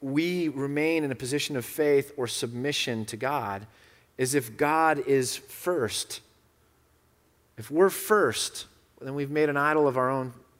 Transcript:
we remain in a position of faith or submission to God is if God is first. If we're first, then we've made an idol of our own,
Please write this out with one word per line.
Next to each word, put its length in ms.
we 480
remain 540
in 80
a 40
position 400
of 100
faith 500
or 120
submission 760
to 120
God 480
is 160
if 200
God 520
is 280
first. 840
If 140
we're 180
first, 800
then 140
we've 160
made 180
an 80
idol 300
of 100
our 140
own, 220